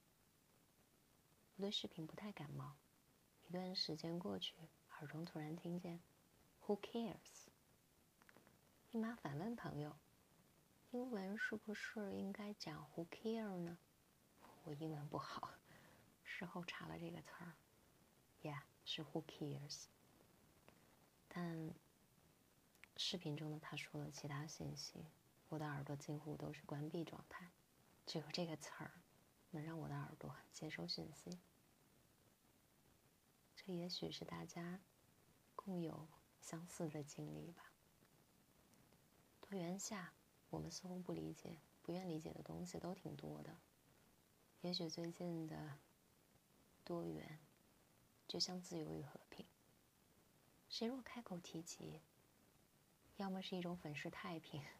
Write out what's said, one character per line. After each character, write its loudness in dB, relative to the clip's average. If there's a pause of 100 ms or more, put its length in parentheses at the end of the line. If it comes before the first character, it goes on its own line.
(1600)
我 -4
对 4
视 6
频 -4
不 -6
太 -2
感 -4
冒， -2 (720)
一 -6
段 2
时 4
间 2
过 2
去， 0 (420)
耳 -4
中 -2
突 -2
然 0
听 2
见 -4 (640)
“Who 8
cares？” -2 (1400)
立 2
马 2
反 0
问 2
朋 0
友 0 (960)
：“英 4
文 2
是 4
不 0
是 0
应 2
该 -2
讲 -4 (100)
‘Who 2
care?’ 2
呢？” 0 (880)
我 0
英 2
文 0
不 2
好， -2 (680)
事 -4
后 -2
查 -4
了 -4
这 -2
个 -4
词 -12
儿， -6 (880)
Yeah， -2 (200)
是 2
“Who 4
cares？” -2 (1400)
但 2 (1200)
视 4
频 2
中 0
的 -2
他 -6
说 -2
了 0
其 -2
他 2
信 -2
息， -4 (440)
我 2
的 2
耳 2
朵 2
几 0
乎 0
都 0
是 -8
关 2
闭 4
状 -4
态， -8 (540)
只 2
有 2
这 6
个 2
词 -4
儿 -2 (600)
能 0
让 0
我 2
的 2
耳 0
朵 -4 (200)
接 -2
收 2
信 0
息。 -6 (2250)
这 -4
也 2
许 2
是 -2
大 -2
家 -2 (760)
共 0
有 0 (320)
相 -4
似 2
的 2
经 -4
历 -4
吧。 -14 (1700)
多 0
元 4
下， -2 (360)
我 2
们 0
似 -4
乎 -2
不 0
理 2
解、 -6 (240)
不 2
愿 2
理 4
解 -2
的 -4
东 0
西 -2
都 0
挺 -4
多 -2
的。 -6 (1040)
也 4
许 4
最 2
近 2
的 -2 (1080)
多 4
元， -2 (840)
就 2
像 4
自 0
由 2
与 0
和 -6 (100)
平。 -8 (1200)
谁 4
若 0
开 -8
口 -4
提 -4
及， -6 (1160)
要 2
么 2
是 0
一 4
种 2
粉 0
饰 0
太 0
平， -4 (160)